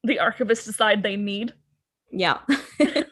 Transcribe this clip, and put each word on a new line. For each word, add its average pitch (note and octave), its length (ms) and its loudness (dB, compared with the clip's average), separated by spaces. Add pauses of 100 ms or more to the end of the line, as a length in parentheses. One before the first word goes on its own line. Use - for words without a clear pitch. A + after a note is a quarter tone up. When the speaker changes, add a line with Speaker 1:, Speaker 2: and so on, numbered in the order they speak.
Speaker 1:
the A#3 180 0
archivists A3+ 460 0
decide G#3 380 2
they G3+ 120 -2
need. G#3 360 -6 (580)
Speaker 2:
Yeah. F3 280 0 (100)
<laughs> - 320 -2
Speaker 1:
<laughs> D4+ 320 2